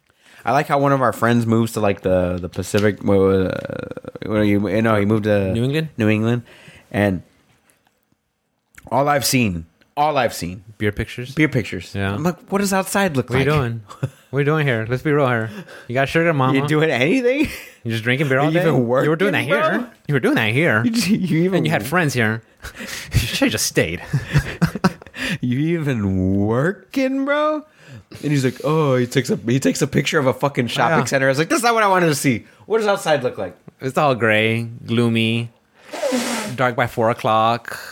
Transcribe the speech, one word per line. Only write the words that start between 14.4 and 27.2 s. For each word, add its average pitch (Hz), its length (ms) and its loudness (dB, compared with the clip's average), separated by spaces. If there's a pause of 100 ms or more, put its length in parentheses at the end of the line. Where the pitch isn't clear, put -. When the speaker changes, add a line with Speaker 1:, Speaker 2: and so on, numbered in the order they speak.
Speaker 2:
you 143 40 2
doing 147 220 0
here? 110 220 0
Let's 123 140 -2
be 156 100 0
real 143 160 2
here. 113 200 0 (400)
You 120 60 -8
got 135 140 0
sugar, 165 260 2
mama. 135 240 2
Speaker 1:
You 143 80 0
doing 156 240 2
anything? 240 580 2 (360)
Speaker 2:
You 117 80 -4
just 113 100 -4
drinking 131 260 0
beer 131 120 2
all 147 60 2
Speaker 1:
You 160 140 2
Speaker 2:
day? 175 80 2
Speaker 1:
even 143 60 2
Speaker 2:
You 131 80 2
were 139 340 2
doing 156 160 0
that 117 160 0
Speaker 1:
working, 311 220 2
Speaker 2:
here. 196 100 -2
Speaker 1:
bro? 247 80 -10 (200)
Speaker 2:
You 143 60 0
were 127 60 2
doing 262 140 0
that 110 180 2
here. 123 320 2
Speaker 1:
You, 247 60 2
j-, 220 240 0
you 165 300 0
even 185 140 0
Speaker 2:
And 160 80 0
you 156 40 0
had 165 160 -2
friends 160 260 0
here. 113 300 0 (200)
<laughs> - 180 -16 (320)
You - 60 2
should - 280 -2
have 226 60 0
just 107 140 -2
stayed. 87 420 -2
<laughs> - 1300 -4
Speaker 1:
You 123 180 -2 (220)
even 98 560 0 (100)
working, 262 800 -2